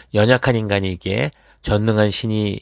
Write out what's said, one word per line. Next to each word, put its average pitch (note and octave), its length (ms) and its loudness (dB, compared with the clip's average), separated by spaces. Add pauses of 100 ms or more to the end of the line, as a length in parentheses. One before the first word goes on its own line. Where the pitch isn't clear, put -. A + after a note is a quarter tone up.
(160)
연약한 A#2+ 400 2
인간이기에 G2+ 800 -2 (300)
전능한 G#2+ 480 2
신이 G#2+ 520 -4